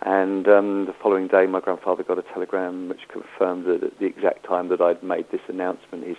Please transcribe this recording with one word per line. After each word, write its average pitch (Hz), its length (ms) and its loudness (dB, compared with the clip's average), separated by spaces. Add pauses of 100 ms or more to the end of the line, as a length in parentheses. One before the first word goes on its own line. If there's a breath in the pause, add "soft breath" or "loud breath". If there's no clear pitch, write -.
And, 95 460 0
um, 101 380 6
the 92 60 -6
following 95 360 0
day, 95 180 6
my 92 140 -2
grandfather 92 420 -2
got 90 160 -2
a 90 40 -4
telegram 90 680 -6
which - 180 -12
confirmed 90 600 -4
that 87 180 2
at - 160 -8
the 98 60 -2
exact 92 380 -2
time 90 260 -2
that 87 100 0
I'd 87 240 2
made 87 260 -6
this 95 160 -6
announcement, 90 580 -8
his 85 140 -10